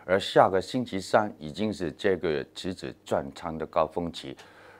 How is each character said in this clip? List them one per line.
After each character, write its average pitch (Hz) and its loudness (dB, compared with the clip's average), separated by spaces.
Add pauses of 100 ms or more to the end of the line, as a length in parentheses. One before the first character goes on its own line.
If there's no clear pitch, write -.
而 95 4
下 117 6
个 92 4
星 123 -2
期 107 -4
三 104 2
已 76 -10
经 104 -2
是 87 -4
这 95 0
个 82 -2
月 71 -2
期 92 -8
指 67 -10 (100)
转 76 -2
仓 80 -8
的 76 -6
高 80 2
峰 85 -4
期， 67 -12 (460)